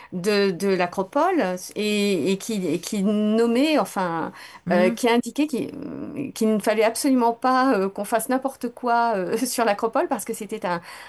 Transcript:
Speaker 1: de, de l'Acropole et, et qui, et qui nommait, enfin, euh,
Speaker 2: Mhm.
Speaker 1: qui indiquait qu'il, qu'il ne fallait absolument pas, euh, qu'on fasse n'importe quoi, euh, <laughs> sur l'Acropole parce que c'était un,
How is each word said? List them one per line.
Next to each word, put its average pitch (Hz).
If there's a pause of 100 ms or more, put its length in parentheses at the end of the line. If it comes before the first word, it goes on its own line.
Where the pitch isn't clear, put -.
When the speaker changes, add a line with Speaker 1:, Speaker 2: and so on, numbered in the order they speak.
(120)
Speaker 1:
de, 202
de 180
l'Acropole 196 (320)
et, 202
et 190
qui, 196
et 160
qui 196
nommait, 233
enfin, 180 (380)
euh, 208
Speaker 2:
Mhm. 233
Speaker 1:
qui 233
indiquait 240
qu'il, 240 (640)
qu'il 220
ne 214
fallait 214
absolument 240
pas, 254
euh, 196
qu'on 202
fasse 226
n'importe 262
quoi, 233
euh, 185
<laughs> 247
sur 240
l'Acropole 226
parce 226
que 226
c'était 208
un, 175 (280)